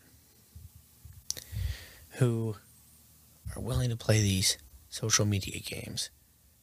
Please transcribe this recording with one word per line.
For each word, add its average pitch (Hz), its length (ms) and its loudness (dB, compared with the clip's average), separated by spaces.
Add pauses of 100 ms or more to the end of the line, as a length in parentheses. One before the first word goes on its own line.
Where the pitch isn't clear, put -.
(2250)
who 113 380 2 (1000)
are - 60 -8
willing 123 280 0
to 113 60 -2
play 110 240 4
these 98 380 4 (300)
social - 360 2
media 101 360 0
games - 500 -8 (520)